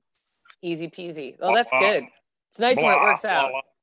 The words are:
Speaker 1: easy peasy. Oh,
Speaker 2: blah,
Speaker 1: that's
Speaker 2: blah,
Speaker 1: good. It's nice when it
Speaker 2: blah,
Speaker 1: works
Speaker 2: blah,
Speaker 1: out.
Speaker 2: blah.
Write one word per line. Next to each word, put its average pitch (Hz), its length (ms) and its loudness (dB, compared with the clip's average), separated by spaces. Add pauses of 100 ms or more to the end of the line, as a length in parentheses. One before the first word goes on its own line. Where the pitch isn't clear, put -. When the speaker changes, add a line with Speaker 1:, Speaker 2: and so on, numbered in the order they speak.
(600)
Speaker 1:
easy 170 280 -8
peasy. 156 520 -14
Oh, 180 60 -2
Speaker 2:
blah, 226 80 2
Speaker 1:
that's 240 160 0
Speaker 2:
blah, - 80 2
Speaker 1:
good. 156 300 0 (420)
It's - 80 -12
nice 240 220 2
when 147 120 4
it 143 40 4
Speaker 2:
blah, 139 40 2
Speaker 1:
works - 280 2
Speaker 2:
blah, - 20 -2
Speaker 1:
out. 139 180 0
Speaker 2:
blah. 131 120 -8 (220)